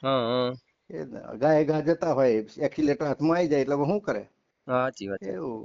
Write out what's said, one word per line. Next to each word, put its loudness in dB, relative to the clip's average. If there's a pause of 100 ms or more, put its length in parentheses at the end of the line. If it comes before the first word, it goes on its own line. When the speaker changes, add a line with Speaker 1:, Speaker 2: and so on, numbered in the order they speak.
Speaker 1:
હા, 0
હા. 0 (400)
Speaker 2:
એ -10
જ -8
ને. -14 (180)
ગાયે 4
ઘા 0
જતા 0
હોય, 4 (280)
એક્સિલેટર 0
હાથમાં 2
આવી 2
જાય 2
એટલે 0
હવે 0
શું 0
કરે? -4 (440)
Speaker 1:
હા, 0
સાચી -6
વાત -6
છે. -8
Speaker 2:
એવું -8